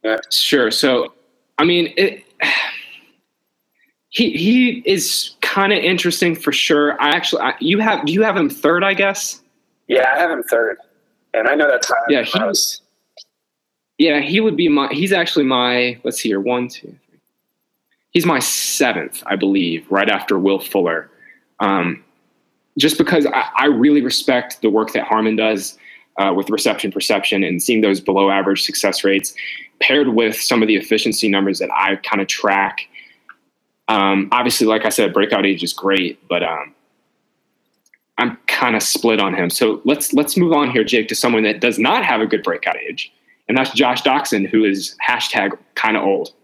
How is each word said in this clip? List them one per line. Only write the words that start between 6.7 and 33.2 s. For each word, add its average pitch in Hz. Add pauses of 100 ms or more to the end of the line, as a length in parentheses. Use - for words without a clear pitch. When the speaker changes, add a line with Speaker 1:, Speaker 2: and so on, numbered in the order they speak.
Speaker 2:
I 147
actually, -
I, 131
you 170
have, 214
do 156
you 208
have 208
him 151
third, 170
I 196
guess? 196 (440)
Speaker 1:
Yeah, 131
I 135
have 170
him 131
third. 113 (580)
And 113
I 139
know 147
that's 123
high 123 (120)
Speaker 2:
Yeah, 143
Speaker 1:
on 113
the -
Speaker 2:
he 107
Speaker 1:
list. - (1160)
Speaker 2:
yeah, 147
he 156
would 214
be 170
my, 147
he's 180
actually 165
my, 123
let's -
see 113
here, 98
one, 123
two, -
three. - (920)
He's 170
my 151
seventh, -
I 98
believe, 95
right 98
after 98
Will 98
Fuller. 85 (480)
Um, 98 (760)
just 151
because 147
I, -
I 135
really 147
respect 123
the 110
work 107
that -
Harmon 110
does, 110 (400)
uh, 98
with 98
reception 107
perception 98
and 85
seeing 113
those 98
below 98
average 98
success -
rates 98 (440)
paired 135
with 110
some 113
of 107
the 107
efficiency 107
numbers 98
that -
I 98
kinda 98
track. 98 (1000)